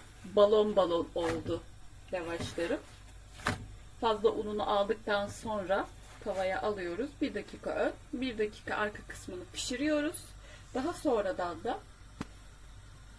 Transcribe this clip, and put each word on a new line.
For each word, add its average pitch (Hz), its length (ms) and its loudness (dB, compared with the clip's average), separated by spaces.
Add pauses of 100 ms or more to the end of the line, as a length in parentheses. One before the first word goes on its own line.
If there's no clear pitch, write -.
(360)
balon 208 400 10
balon 170 380 6
oldu 165 480 0 (500)
lavaşlarım. 170 680 0 (1200)
Fazla 214 320 6
ununu 208 380 0
aldıktan 202 580 2
sonra 214 580 0 (380)
tavaya 190 380 0
alıyoruz. 196 480 0 (100)
Bir 233 140 0
dakika - 360 -6
ön, 285 220 2 (200)
bir 247 260 -2
dakika - 360 -2
arka 208 340 -2
kısmını 359 440 -10
pişiriyoruz. 294 720 0 (500)
Daha 269 180 0
sonradan 185 720 0
da - 160 -2 (1400)